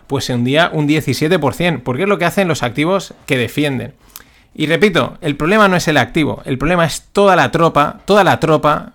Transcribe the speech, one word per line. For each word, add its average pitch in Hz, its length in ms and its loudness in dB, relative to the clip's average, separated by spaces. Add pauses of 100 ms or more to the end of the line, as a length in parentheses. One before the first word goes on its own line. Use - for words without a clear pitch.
pues 135 180 -4
se 131 80 -4
hundía 131 400 0
un 151 140 0
diecisiete 151 500 0
por 143 160 0
cien, 165 280 -2
porque - 220 -4
es 202 60 -2
lo 202 80 0
que 165 80 -2
hacen 180 220 0
los 156 160 -4
activos 156 500 -2 (120)
que 127 120 -2
defienden. 123 560 -4 (680)
Y 156 60 -2
repito, 165 560 0
el 147 140 -2
problema 196 320 2
no 185 80 2
es 160 120 -2
el 147 100 2
activo, 127 460 -2
el 139 140 -4
problema 170 260 0
es - 280 -4
toda 202 240 4
la 147 160 2
tropa, 156 540 0
toda 196 180 4
la 160 160 2
tropa, 156 540 0